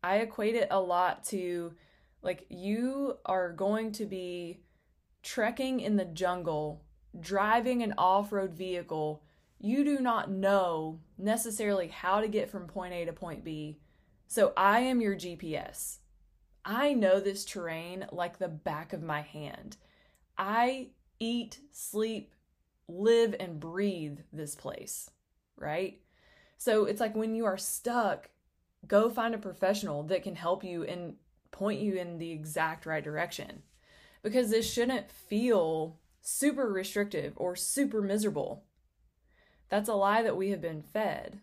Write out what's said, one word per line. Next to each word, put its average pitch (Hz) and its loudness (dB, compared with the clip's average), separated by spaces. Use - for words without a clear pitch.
I 185 4
equate 220 0
it 247 2
a 196 4
lot 180 2
to, 175 -4
like, - -4
you 240 -2
are 185 0
going 208 0
to 214 -6
be 180 -8
trekking 247 -2
in 214 0
the 185 2
jungle, 165 -2
driving 220 2
an 214 0
off-road 190 4
vehicle. 165 -4
You 254 2
do 285 2
not 233 2
know 180 2
necessarily 208 0
how 190 0
to 220 0
get 214 -2
from 180 -10
point 180 -8
A 175 -4
to 165 -4
point 165 -10
B. 151 -8
So - 4
I 202 6
am 254 4
your 202 2
G 170 -6
P 156 -6
S. - -10
I 254 2
know 196 6
this 196 -2
terrain 170 -8
like 175 -4
the 185 0
back 156 -6
of 156 -8
my 151 -2
hand. - -12
I 240 2
eat, 233 -2
sleep, 214 -4
live, 214 6
and 170 -8
breathe 165 -2
this 151 -8
place, - -10
right? 156 -4
So 214 4
it's 208 -2
like, 214 0
when 220 0
you 226 0
are 190 2
stuck, 233 -2
go 214 6
find 233 -2
a 214 -6
professional 190 0
that 180 0
can 190 -6
help 175 0
you 175 -6
and 175 -8
point 208 -2
you 202 0
in 175 -6
the 165 -6
exact 156 -4
right 160 -4
direction, 160 -6
because 220 2
this 226 2
shouldn't 240 0
feel 165 0
super 277 0
restrictive 196 -2
or 180 -2
super 220 0
miserable. 202 -2
That's 208 0
a 220 0
lie 202 6
that 180 2
we 190 0
have 185 -2
been 156 -6
fed. - -4